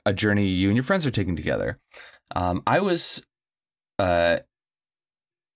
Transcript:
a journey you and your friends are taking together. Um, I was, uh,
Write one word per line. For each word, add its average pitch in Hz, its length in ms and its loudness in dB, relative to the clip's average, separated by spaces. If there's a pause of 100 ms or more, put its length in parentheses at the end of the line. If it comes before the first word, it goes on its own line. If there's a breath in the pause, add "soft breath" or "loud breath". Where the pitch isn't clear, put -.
a 104 80 2
journey 101 320 2
you 92 220 2
and 101 80 2
your 127 60 2
friends 175 240 -2
are 127 40 0
taking 92 260 -2
together. 67 420 -4 (560 loud breath)
Um, 90 320 -2
I 139 140 2
was, 180 420 -2 (760)
uh, 85 400 2 (1160)